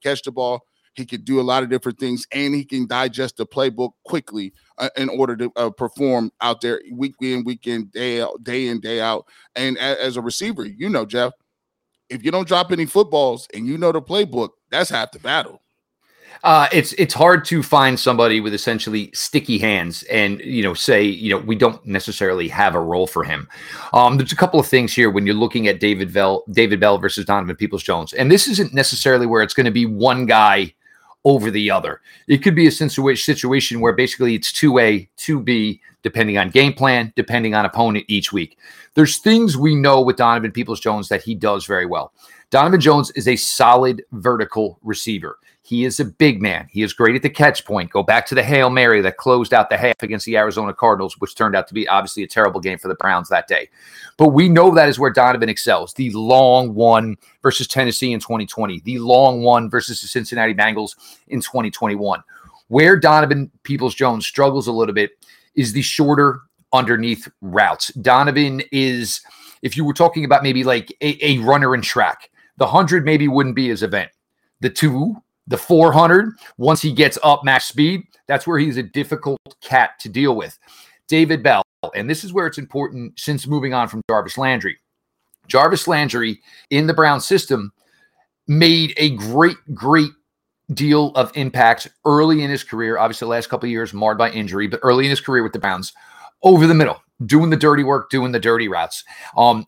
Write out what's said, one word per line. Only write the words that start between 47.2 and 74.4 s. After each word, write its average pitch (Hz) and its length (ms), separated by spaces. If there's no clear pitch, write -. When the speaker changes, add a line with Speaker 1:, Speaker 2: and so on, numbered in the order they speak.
Speaker 2:
the 151 80
catch 147 360
point. 95 260
Go 98 100
back 110 260
to 131 80
the 127 60
Hail 127 280
Mary 120 320
that 95 160
closed 123 360
out 113 160
the 110 60
half 113 260
against 107 240
the 113 120
Arizona 107 360
Cardinals, 98 460
which - 160
turned 104 220
out 92 100
to - 60
be 104 160
obviously 98 340
a 90 40
terrible 98 340
game 92 160
for 95 100
the 92 80
Browns 90 320
that 87 220
day. 87 200
But 147 140
we 151 180
know 170 260
that 160 140
is 131 100
where 131 140
Donovan 123 380
excels. 95 440
The 131 180
long 123 640
one 113 440
versus 131 240
Tennessee 127 460
in 110 80
twenty 110 240
twenty, 98 400
the 123 140
long 123 420
one 120 280
versus 120 300
the - 80
Cincinnati 113 460
Bengals 104 420
in 127 140
twenty 117 280
twenty-one. 101 540
Where 156 280
Donovan 147 540
Peoples-Jones 127 640
struggles 135 420
a 120 40
little 113 240
bit 101 260
is 120 180
the 139 80
shorter 143 640
underneath 117 560
routes. 95 540
Donovan 135 640
is, 127 480
if 127 120
you 156 80
were 143 100
talking 170 300
about 139 200
maybe 127 200
like 123 380
a, 147 240
a 143 140
runner 131 360
in 120 60
track, - 480
the 131 120
hundred 160 360
maybe 147 240
wouldn't 131 300
be 131 100
his 107 160
event. 98 280